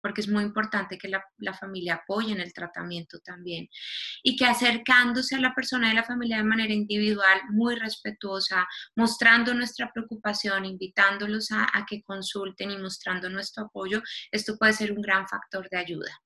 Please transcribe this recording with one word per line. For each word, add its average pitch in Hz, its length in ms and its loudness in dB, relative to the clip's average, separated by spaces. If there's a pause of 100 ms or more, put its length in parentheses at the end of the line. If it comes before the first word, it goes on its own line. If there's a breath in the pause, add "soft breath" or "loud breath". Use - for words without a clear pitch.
porque 202 220 -4
es 202 60 -4
muy 208 140 4
importante 208 540 -2
que 190 120 -12
la, 190 140 -4 (140)
la 196 160 -6
familia 185 440 -6
apoye 214 360 -2
en 190 80 -2
el 175 140 -8
tratamiento 175 680 -10
también, 175 480 -10 (540 loud breath)
y 262 140 4
que 254 100 4
acercándose 240 920 4
a 262 40 0
la 254 140 2
persona 247 340 0
de 220 60 4
la 233 100 4
familia 240 340 -2
de 214 60 2
manera 220 280 2
individual, 208 800 4
muy 233 240 4
respetuosa, 196 920 -4 (280 loud breath)
mostrando 233 580 6
nuestra 240 400 -2
preocupación, 208 720 -4
invitándolos 196 880 0
a, 214 240 0
a 208 100 0
que 208 200 -8
consulten 196 680 -8
y 196 80 -6
mostrando 185 500 -6
nuestro 202 360 -8
apoyo, 202 360 -4 (300 loud breath)
esto 214 260 -2
puede 214 160 6
ser 214 200 0
un 202 100 -4
gran 190 240 2
factor 190 440 -8
de 180 80 -4
ayuda 175 480 -6